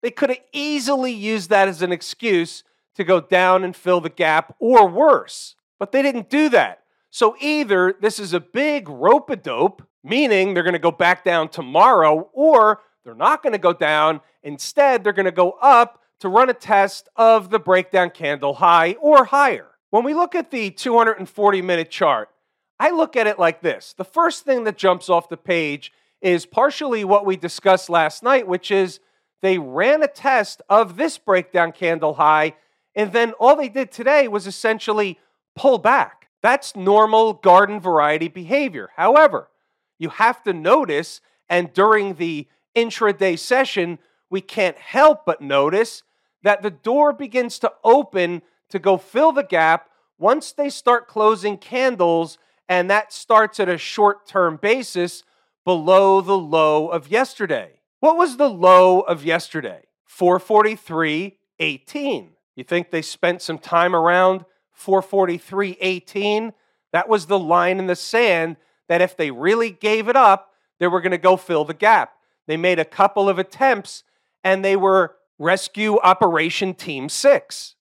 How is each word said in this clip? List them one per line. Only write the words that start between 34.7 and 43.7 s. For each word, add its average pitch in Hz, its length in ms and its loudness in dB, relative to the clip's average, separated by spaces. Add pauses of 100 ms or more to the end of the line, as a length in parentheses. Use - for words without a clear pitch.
pull 262 220 2
back. 202 540 -2 (100)
That's 269 340 -2
normal 214 600 2
garden 202 460 2
variety 160 480 0
behavior. 175 680 -6
However, 190 540 2 (480)
you 160 100 -10
have 226 360 -2
to 196 100 -4
notice, 165 680 -2 (300)
and 170 240 -4
during 202 400 2
the 160 340 -8 (260)
intraday 202 640 -2
session, 196 600 -4 (320)